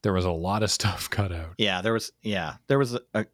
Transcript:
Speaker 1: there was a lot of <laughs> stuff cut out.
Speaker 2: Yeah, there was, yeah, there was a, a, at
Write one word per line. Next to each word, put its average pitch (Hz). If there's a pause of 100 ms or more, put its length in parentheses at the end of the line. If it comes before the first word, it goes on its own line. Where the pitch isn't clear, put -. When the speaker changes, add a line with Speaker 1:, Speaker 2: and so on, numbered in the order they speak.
Speaker 1:
there 101
was 92
a 90
lot 92
of 104
<laughs> -
stuff -
cut 98
out. 82
Speaker 2:
Yeah, 95
there 113
was, 113 (100)
yeah, 92 (120)
there 139
was 120
a, 120 (120)
a, -
at 117